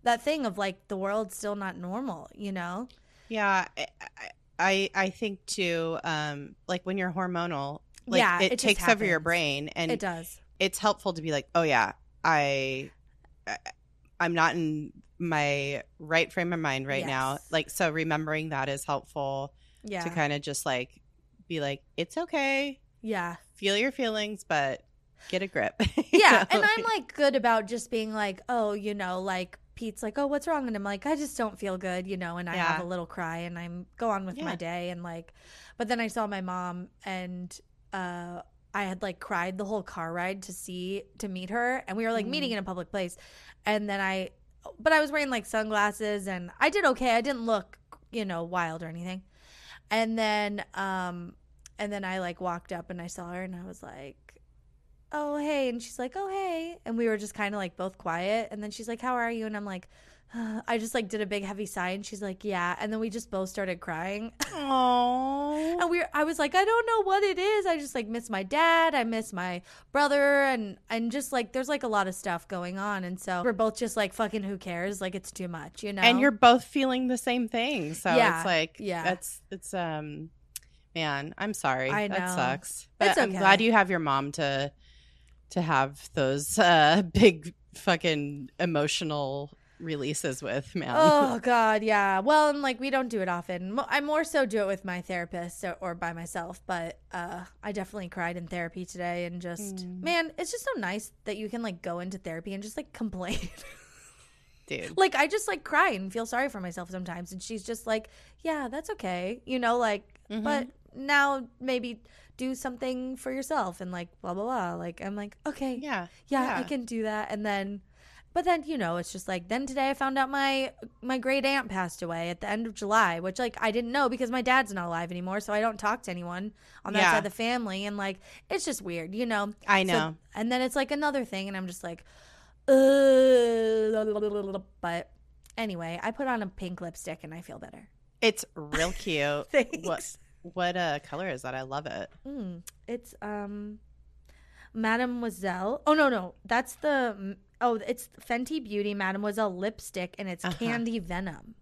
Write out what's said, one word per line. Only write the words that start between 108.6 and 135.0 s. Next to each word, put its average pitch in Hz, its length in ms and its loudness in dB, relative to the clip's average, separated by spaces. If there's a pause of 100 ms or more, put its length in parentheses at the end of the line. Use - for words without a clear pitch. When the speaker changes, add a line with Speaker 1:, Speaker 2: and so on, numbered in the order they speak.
Speaker 1:
that's 311 200 -8
okay." 190 560 -4
You 254 120 -2
know, 240 200 2
like, 214 420 -2 (100)
Speaker 2:
Mm-hmm. 214 140 -4
Speaker 1:
but 277 220 2 (280)
now 277 540 2 (100)
maybe 247 440 -4 (340)
do 262 180 -4
something 254 600 -6
for 262 160 -8
yourself 262 480 -2
and, 180 100 -8
like, 175 180 -8 (120)
blah, 175 140 -6
blah, 196 100 -4
blah. 214 300 -2
Like, 170 260 -8
I'm 196 160 -8
like, 208 300 -10
"Okay. 269 340 -4
Speaker 2:
Yeah. 226 280 -4 (180)
Speaker 1:
Yeah, 269 160 2
I 254 180 0
Speaker 2:
Yeah. - 40 -2
Speaker 1:
can 269 200 -4
do 226 200 -4
that." 214 260 -4
And 214 160 -4
then, 202 340 -2 (540)
but 349 100 2
then, 339 200 4
you 302 120 -4
know, 175 220 0
it's 175 120 -6
just - 160 -12
like, 180 220 -4
then 247 160 -2
today 269 240 0
I 269 60 2
found 269 240 0
out 262 100 2
my, 269 440 0 (280)
my 262 160 -2
great 262 300 2
aunt 269 240 2
passed 185 320 -4
away 170 260 -4
at 175 140 -6
the 208 60 -6
end 214 180 -2
of 214 80 -10
July, 202 460 4
which, 185 180 -4
like, 240 200 -2
I 226 120 2
didn't 233 200 -2
know 269 200 4
because 247 200 -2
my 254 120 0
dad's 254 320 4
not 180 140 -4
alive 170 220 -4
anymore, 185 300 -4
so 208 140 -4
I 208 80 2
don't 220 160 0
talk 220 260 -2
to 202 60 -8
anyone 175 420 -8 (320)
on 196 80 -6
that 196 80 4
Speaker 2:
Yeah. 185 120 8
Speaker 1:
side 156 60 6
of 165 60 0
the 202 60 -2
family, 226 560 -2
and, 202 100 -6
like, 196 220 -4 (320)
it's - 160 -2
just 285 160 -4
weird, 175 320 -6
you 233 100 -2
know? 208 300 -2 (120)
Speaker 2:
I 196 180 6
Speaker 1:
So, 185 80 2
Speaker 2:
know. 160 240 2 (180)
Speaker 1:
and 226 180 0
then 254 80 2
it's, 254 160 0
like, 269 140 0
another 285 340 0
thing, 196 240 -6
and 196 80 -8
I'm 190 100 -6
just 175 160 -12
like, 170 220 -10 (640)
"Uh," 226 1900 6 (240)
but 170 280 -4 (460)